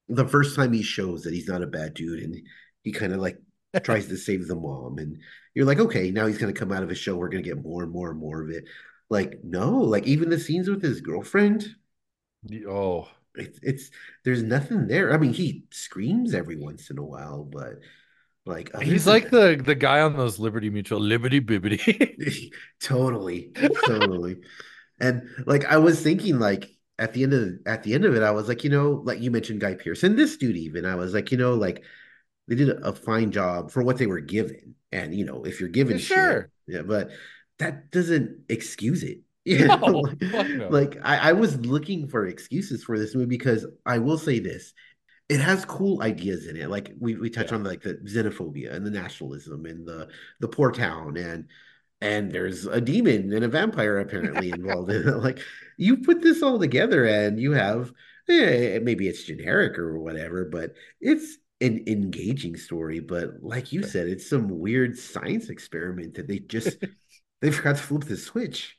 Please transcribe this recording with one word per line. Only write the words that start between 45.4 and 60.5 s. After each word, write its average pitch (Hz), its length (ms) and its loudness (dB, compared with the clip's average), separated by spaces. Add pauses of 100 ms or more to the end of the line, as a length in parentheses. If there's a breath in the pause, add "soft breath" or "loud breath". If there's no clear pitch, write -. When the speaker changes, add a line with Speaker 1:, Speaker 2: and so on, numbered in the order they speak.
Speaker 1:
has 190 240 2
cool 196 380 0
ideas 90 440 -2
in 80 100 -12
it. 78 120 -8
Like, 101 300 -8
we, 117 160 -2
we 113 140 -6
touch 113 220 -4
Speaker 2:
Yeah. 117 40 -4
Speaker 1:
on, 104 80 -4
like, 92 180 -8
the 92 140 -8
xenophobia 87 800 -4
and 92 120 -8
the 104 60 -4
nationalism 78 760 -10
and 82 220 -14
the, 80 220 -14 (300 loud breath)
the - 80 -4
poor 135 240 2
town 80 460 -4
and, 82 300 -8 (540 soft breath)
and 104 300 -2
there's 92 360 -4
a 120 140 0
demon 120 520 2
and 110 120 2
a - 40 0
vampire 123 500 0
apparently 92 520 -4
Speaker 2:
<laughs> - 20 -6
Speaker 1:
involved 90 380 -4
in 107 160 2
it. 120 100 2
Like, 120 220 -2 (380 loud breath)
you 220 200 4
put 339 240 4
this 330 220 6
all 262 160 2
together 156 460 4
and 104 340 4
you 139 140 2
have, 120 380 0 (380 soft breath)
eh, 123 520 4
maybe 110 260 2
it's - 160 -6
generic 80 560 0
or 80 200 -4
whatever, 82 460 -6
but 82 280 -8 (280 loud breath)